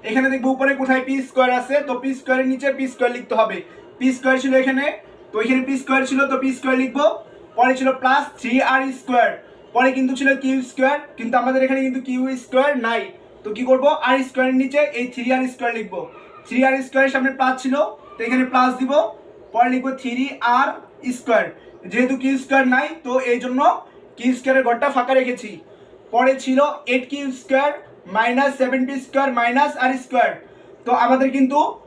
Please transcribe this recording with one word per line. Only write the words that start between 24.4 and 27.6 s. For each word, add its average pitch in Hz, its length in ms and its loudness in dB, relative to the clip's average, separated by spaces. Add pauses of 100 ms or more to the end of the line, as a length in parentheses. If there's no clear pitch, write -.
ঘরটা 233 260 0
ফাঁকা 254 260 0
রেখেছি। 247 300 -6 (640)
পরে 254 180 4 (120)
ছিল 262 140 2 (340)
এইট 254 200 0
কিউ 285 140 -6 (140)
স্কয়ার 277 300 0 (460)